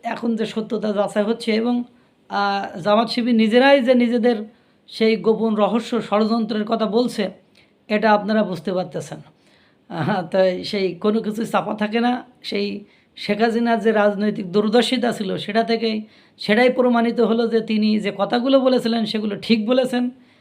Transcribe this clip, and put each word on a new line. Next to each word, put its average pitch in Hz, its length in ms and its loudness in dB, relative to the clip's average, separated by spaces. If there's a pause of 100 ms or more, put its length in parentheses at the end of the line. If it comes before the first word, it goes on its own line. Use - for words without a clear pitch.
এখন 233 320 -4
যে 220 100 -4
সত্যতা 214 480 -4
যাচাই 202 300 0
হচ্ছে 226 280 -4
এবং, 240 320 0 (460)
আহ, 196 500 -2
জামাত 208 300 2
শিবির 240 260 0
নিজেরাই 247 460 6
যে 247 120 4
নিজেদের 240 520 2 (420)
সেই 220 280 0
গোপন 214 400 0
রহস্য 214 460 0
ষড়যন্ত্রের 214 640 0
কথা 220 200 -2
বলছে, 220 440 0 (580)
এটা 214 240 2
আপনারা 208 320 2
বুঝতে 185 300 -6
পারতেছেন। 180 440 -6 (720)
আহ, 175 380 -4
তাই 185 360 0
সেই 190 320 -4
কোনো 208 260 0
কিছু 214 240 -6
চাপা 202 280 -2
থাকে 214 260 -4
না। 247 260 -2 (180)
সেই 202 420 -6 (300)
শেখ 208 260 -4
হাসিনার 233 380 2
যে 220 120 2
রাজনৈতিক 208 600 0
দূরদর্শিতা 226 600 2
ছিল 185 260 -6
সেটা 214 260 -2
থেকেই 226 400 -4 (340)
সেটাই 240 320 2
প্রমাণিত 240 500 2
হলো 226 280 2
যে 226 140 0
তিনি 214 380 0
যে 190 180 -4
কথাগুলো 240 420 2
বলেছিলেন 233 460 0
সেগুলো 214 300 -4
ঠিক 214 320 0
বলেছেন, 247 420 0 (320)